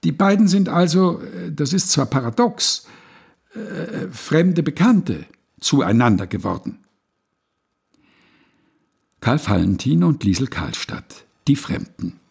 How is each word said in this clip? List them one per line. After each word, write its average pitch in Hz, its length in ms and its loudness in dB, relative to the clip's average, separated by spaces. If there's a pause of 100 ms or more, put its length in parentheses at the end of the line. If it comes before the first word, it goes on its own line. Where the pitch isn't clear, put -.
Die 165 80 0
beiden 196 360 4
sind 185 220 2
also, 175 520 2
äh, 175 300 -12
das 143 220 -4
ist 190 160 -2
zwar 139 160 2
paradox, 131 800 -2 (680)
äh, 208 560 -10
fremde 165 500 0
Bekannte 151 640 2 (340)
zueinander 110 680 2
geworden. - 520 -6 (2500)
Karl 131 240 0
Valentin 98 600 2
und 165 200 0
Liesel 101 220 0
Karlstadt, - 800 -10 (220)
Die 143 80 4
Fremden. - 640 -10 (120)